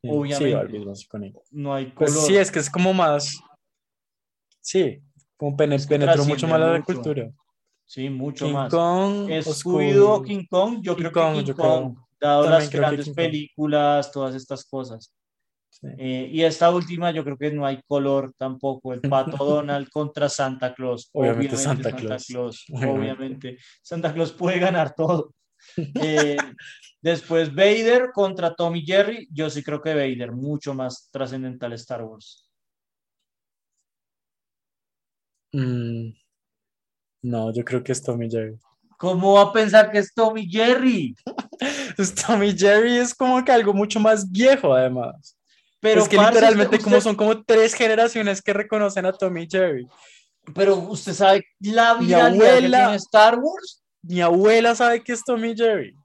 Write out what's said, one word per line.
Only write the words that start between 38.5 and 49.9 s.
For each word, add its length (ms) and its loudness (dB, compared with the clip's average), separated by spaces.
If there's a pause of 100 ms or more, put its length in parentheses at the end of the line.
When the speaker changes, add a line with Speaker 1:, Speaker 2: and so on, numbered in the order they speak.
Speaker 2:
¿Cómo 360 2
va 100 10
a 100 2
pensar 380 6
que 80 2
es 140 -4
Tommy 360 0
Jerry? 640 0 (100)
Speaker 1:
<laughs> 0 - (720)
Pues 180 -4
Tommy 420 0
Jerry 420 4
es 180 -2
como 300 2
que 80 2
algo 200 4
mucho 240 -2
más 320 2
viejo, 440 4
además. 640 -2 (420)
Speaker 2:
Pero, 220 4
Speaker 1:
Es 80 2
que 80 4
Speaker 2:
parce, 160 6
Speaker 1:
literalmente 420 6
Speaker 2:
usted, 80 0
Speaker 1:
como 140 4
Speaker 2:
usted 120 2
Speaker 1:
son 60 -2
como 300 0
tres 280 4
generaciones 680 0
que 100 -4
reconocen 540 -2
a 80 0
Tommy 360 -6
Jerry. 380 -2 (680)